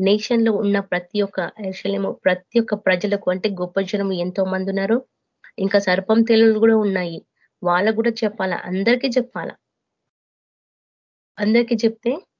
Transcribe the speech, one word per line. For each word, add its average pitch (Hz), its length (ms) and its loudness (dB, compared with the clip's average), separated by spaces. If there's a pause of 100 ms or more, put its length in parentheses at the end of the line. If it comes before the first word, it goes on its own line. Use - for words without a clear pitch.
నేషన్ 214 440 2
లో 220 80 2
ఉన్న 202 280 0
ప్రతి 190 420 -4
ఒక్క 196 180 -4
యెరూషలేము, 190 720 -6
ప్రతి 180 480 0
ఒక్క 226 140 -2
ప్రజలకు, 190 560 0
అంటే 185 180 -2
గొప్ప 180 320 -4
జనం 196 320 -2
ఎంతో 180 320 -2
మంది 190 260 -4
ఉన్నారు, 196 340 -2 (540)
ఇంకా 196 200 2
సర్పం 196 440 2
తేలులు 226 360 4
కూడా 220 180 4
ఉన్నాయి, 185 500 -2 (360)
వాళ్ళకు 185 340 0
కూడా 233 140 0
చెప్పాలా, 202 540 -2
అందరికీ 233 440 0
చెప్పాలా. 233 480 -4 (1800)
అందరికీ 226 360 2
చెప్తే 233 480 -2 (180)